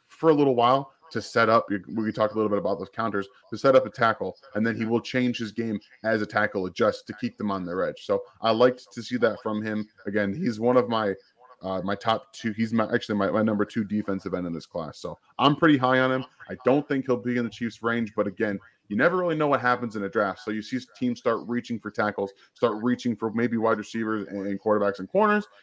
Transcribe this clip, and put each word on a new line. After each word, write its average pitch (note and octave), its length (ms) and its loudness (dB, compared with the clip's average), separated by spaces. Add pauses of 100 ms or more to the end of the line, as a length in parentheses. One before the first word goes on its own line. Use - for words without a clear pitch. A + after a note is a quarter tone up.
for - 220 0
a D#3 40 8
little C#3 220 4
while B2+ 380 4 (180)
to A2+ 100 -4
set A2+ 280 2
up. A2+ 200 4
We G#2+ 420 -4
talked G#2+ 220 0
a A2 40 -2
little G#2+ 140 0
bit G2+ 80 0
about F#2+ 180 -2
those F#2+ 120 -8
counters, G#2 380 -4 (220)
to A2 80 -8
set C3+ 180 6
up - 100 8
a G#2+ 40 -6
tackle, A2 480 0 (160)
and G#2+ 120 0
then A2+ 120 0
he A2+ 80 -2
will A2+ 160 0
change B2 380 -2
his A2 120 -6
game A2+ 280 -4 (240)
as A2 180 0
a G#2 40 0
tackle G#2 420 -2
adjusts G#2 360 0
to G#2+ 160 -12
keep - 180 -6
them G#2 120 -4
on F#2+ 160 -4
their F2+ 180 -4
edge. D#2 220 -6
So G2+ 160 0 (180)
I A2+ 120 2
liked B2+ 420 2
to A#2+ 80 -8
see A#2+ 160 -6
that A2 240 0
from G#2+ 220 -4
him. G#2+ 240 -4 (180)
Again, G2+ 280 -2
he's D3+ 260 -4
one B2 180 4
of A#2+ 100 2
my, A2 280 0 (480)
uh, F#2+ 180 -4
my G2 140 -2
top A2 360 -2
two. - 200 -6
He's A2 200 -2
my, A2+ 220 0
actually A#2 220 -2
my, G2 160 0
my G#2+ 100 2
number G#2+ 240 2
two A2+ 180 -4
defensive G2 520 -4
end F2+ 100 -4
in E2+ 80 -6
this D#2 140 -10
class. D#2+ 320 -10
So E2 180 -10 (220)
I'm C#3 160 6
pretty D3+ 220 4
high B2+ 220 2
on C3 120 2
him. C3 120 -2 (240)
I F#2+ 160 -10
don't C#3+ 240 2
think C3+ 200 -4
he'll B2 100 2
be B2 200 -4
in A#2+ 60 -2
the A#2 60 -4
Chiefs' A2 320 -8
range, A#2 340 -2
but G#2 120 0
again, G2+ 320 -2 (280)
you G#2 80 -4
never E3+ 220 2
really F3 180 0
know D3+ 120 0
what C3+ 140 2
happens A#2+ 340 0
in G2+ 80 -4
a G2 60 -4
draft. G2 360 0
So A2 60 -4
you G#2+ 100 -4
see B2 180 -6 (160)
teams B2 220 -2
start A2+ 300 0
reaching A#2+ 320 -4
for G#2 100 -8
tackles, G#2 420 -2 (220)
start G#2+ 300 0
reaching B2 320 0
for A2+ 160 -4
maybe A#2 260 0
wide A2 220 2
receivers G#2+ 480 -4
and, G2 180 -6
and G2 160 -4
quarterbacks G#2 380 2
and F#2+ 100 -10
corners. G#3 380 2 (160)